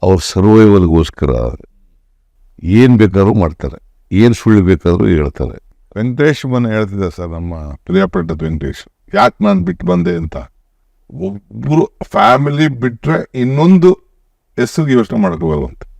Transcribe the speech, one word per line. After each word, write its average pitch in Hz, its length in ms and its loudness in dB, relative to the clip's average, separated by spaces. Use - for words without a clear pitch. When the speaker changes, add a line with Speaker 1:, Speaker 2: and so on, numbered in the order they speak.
Speaker 1:
ಅವ್ರ 92 180 4
ಸರ್ವೈವಲ್ಗೋಸ್ಕರ 95 1080 4
ಏನ್ 117 340 4
ಬೇಕಾದ್ರೂ 98 360 4
ಮಾಡ್ತಾರೆ, - 800 -6
ಏನ್ 113 220 4
ಸುಳ್ಳು 107 300 2
ಬೇಕಾದ್ರೂ 87 440 2
ಹೇಳ್ತಾರೆ. 71 540 -4
Speaker 2:
ವೆಂಕಟೇಶ್ 127 480 -2
ಮೊನ್ನೆ 123 240 -2
ಹೇಳ್ತಿದ್ದ 101 460 -4
ಸರ್, 87 140 -10
ನಮ್ಮ 85 260 -10
ಪ್ರಿಯಪಟ್ಟದ 87 680 -4
ವೆಂಕಟೇಶ್, - 720 -10
"ಯಾಕ್ 113 260 0
ನಾನ್ 196 240 0
ಬಿಟ್ಟು 90 200 -8
ಬಂದೆ?" 87 300 -2
ಅಂತ. 82 220 -10
ಒಬ್ರು 131 920 -4
ಫ್ಯಾಮಿಲಿ 143 640 0
ಬಿಟ್ರೆ 123 680 -4
ಇನ್ನೊಂದು 160 580 2
ಹೆಸರಿಗೆ 135 360 -2
ಯೋಚನೆ 117 260 0
ಮಾಡಕ್ 87 200 -2
ಹೋಗಲ್ವಂತೆ. 78 500 -8